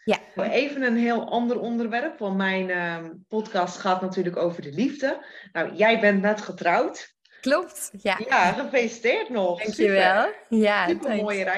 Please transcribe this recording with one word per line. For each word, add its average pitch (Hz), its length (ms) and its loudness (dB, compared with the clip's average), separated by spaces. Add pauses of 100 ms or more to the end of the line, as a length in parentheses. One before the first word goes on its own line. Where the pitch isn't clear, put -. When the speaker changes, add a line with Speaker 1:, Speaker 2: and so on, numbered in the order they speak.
Speaker 1:
Ja. 220 140 2 (320)
Speaker 2:
Even 285 320 0
een 233 140 2
heel 233 340 0
ander 240 300 0
onderwerp, 233 580 -4
want 196 180 -4
mijn, 190 340 0
ehm, 170 420 -4 (160)
podcast 202 500 -2
gaat 185 220 0
natuurlijk 180 360 -4
over 170 260 -2
de 143 100 -12
liefde. 269 540 -2 (260)
Nou, 165 220 -4
jij 214 260 4
bent 202 220 4
net 208 180 2
getrouwd. - 760 -2 (260)
Speaker 1:
Klopt, - 500 -2 (120)
ja. 190 160 0 (100)
Speaker 2:
Ja, 190 240 4
gefeliciteerd 247 760 0
nog. 185 340 0
Speaker 1:
Dankjewel. 202 600 4
Speaker 2:
Super. 262 340 -2
Speaker 1:
Ja, 208 300 4
Speaker 2:
Supermooie 208 560 -2
Speaker 1:
thanks. 185 140 -2